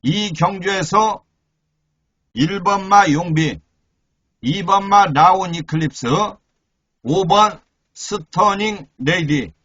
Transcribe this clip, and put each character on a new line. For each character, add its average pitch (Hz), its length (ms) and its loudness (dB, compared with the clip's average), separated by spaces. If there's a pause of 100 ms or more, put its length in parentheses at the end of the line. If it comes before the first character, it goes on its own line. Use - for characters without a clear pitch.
이 202 300 -2
경주에서 190 920 -2 (1080)
일 185 280 -2
번 196 260 -2
마 196 220 4
용비, 156 500 -2 (840)
이 190 220 -4
번 196 240 0
마 196 180 6
라온 175 480 2
이클립스, 156 520 -6 (960)
오 175 240 -2
번 208 340 2 (340)
스터닝 202 920 -4 (120)
레이디 143 540 -2 (120)